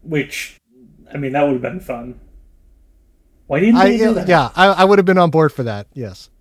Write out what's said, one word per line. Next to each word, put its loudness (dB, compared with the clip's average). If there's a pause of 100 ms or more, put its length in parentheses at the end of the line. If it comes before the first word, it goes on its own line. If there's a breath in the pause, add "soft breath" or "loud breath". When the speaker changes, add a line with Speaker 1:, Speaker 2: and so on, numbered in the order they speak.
Speaker 1:
Which, -8 (540)
I -10
mean, -8
that 0
would 0
have -4
been -10
fun. -14 (1300)
Why -2
didn't 4
Speaker 2:
I, 4
Speaker 1:
they 0
do 2
Speaker 2:
yeah, 2
Speaker 1:
that? -4
Speaker 2:
yeah, 2
I, 4
I 2
would 4
have 2
been 2
on 2
board 0
for -6
that, -8
yes. -14 (100)